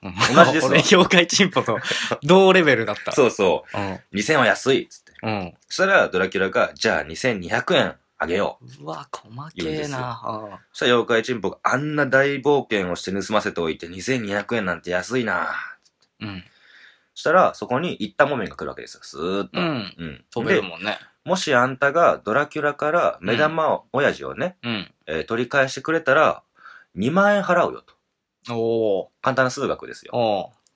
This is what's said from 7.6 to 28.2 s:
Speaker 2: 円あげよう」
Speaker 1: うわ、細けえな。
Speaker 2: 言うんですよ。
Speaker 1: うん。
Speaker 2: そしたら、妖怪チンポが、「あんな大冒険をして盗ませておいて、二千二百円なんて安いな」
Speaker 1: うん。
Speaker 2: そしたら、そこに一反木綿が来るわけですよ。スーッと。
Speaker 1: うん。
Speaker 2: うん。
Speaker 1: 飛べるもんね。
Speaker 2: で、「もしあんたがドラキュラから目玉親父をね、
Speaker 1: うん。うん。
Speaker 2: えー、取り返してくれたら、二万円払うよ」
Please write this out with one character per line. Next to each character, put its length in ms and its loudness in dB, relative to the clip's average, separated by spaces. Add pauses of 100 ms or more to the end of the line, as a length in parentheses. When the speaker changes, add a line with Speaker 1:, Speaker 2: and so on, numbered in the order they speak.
Speaker 2:
円 180 2 (240)
あ 80 -4
げ 120 -2
よ 240 -4
う」 40 -20 (200)
Speaker 1:
う 20 -16
わ、 240 -12
細 180 -16
け 0 -
え 60 -20
な。 180 -16
Speaker 2:
言 140 -8
う 80 -6
ん 20 -6
で 80 -6
す 60 -8
よ。 60 -8
Speaker 1:
う 580 -10
ん。 20 -16 (140)
Speaker 2:
そ 60 -20
し 20 -6
た 80 0
ら、 60 6
妖 140 2
怪 160 2
チ 120 -4
ン 60 -8
ポ 100 -2
が、 100 -12
「あ 140 0
ん 200 -2
な 120 2
大 340 2
冒 220 2
険 280 -2
を 40 -4
し 80 -8
て 80 -6
盗 220 -4
ま 80 2
せ 100 -4
て 80 -6
お 100 -2
い 80 -4
て、 100 -14
二 140 -14
千 220 -2
二 80 -6
百 240 -4
円 100 -2
な 80 -2
ん 80 -10
て 80 -10
安 300 -2
い 60 -2
な」 280 -2 (680)
Speaker 1:
う 40 -10
ん。 200 -12 (680)
Speaker 2:
そ 60 -18
し 40 -8
た 100 2
ら、 200 4
そ 140 -10
こ 140 -2
に 120 -4
一 240 -10
反 120 2
木 80 -4
綿 100 -4
が 80 -16
来 80 -10
る 60 -8
わ 60 -12
け 60 -16
で 60 -16
す 80 -18
よ。 80 -20
ス 140 -16
ー 240 -2
ッ 80 -4
と。 100 -6
Speaker 1:
う 20 0
ん。 360 -4
Speaker 2:
う 80 -12
ん。 260 -14
Speaker 1:
飛 160 -4
べ 80 4
る 80 0
も 140 -12
ん 40 -16
ね。 100 -4
Speaker 2:
で、 60 -6 (320)
「も 60 0
し 180 -2
あ 120 4
ん 100 -2
た 160 0
が 320 4
ド 100 -2
ラ 140 0
キ 120 -8
ュ 20 -4
ラ 120 0
か 160 -4
ら 300 0
目 160 -2
玉 460 0 (100)
親 220 2
父 100 -14
を 100 -8
ね、 300 -6
Speaker 1:
う 60 -6
ん。 20 -2
う 40 -4
ん。 180 -10 (140)
Speaker 2:
え 120 -4
ー、 60 -6
取 180 -2
り 60 -8
返 180 2
し 60 -8
て 80 -10
く 100 -4
れ 80 0
た 140 2
ら、 280 2 (540)
二 160 -2
万 240 4
円 80 0
払 260 2
う 40 -8
よ」 100 -16 (640)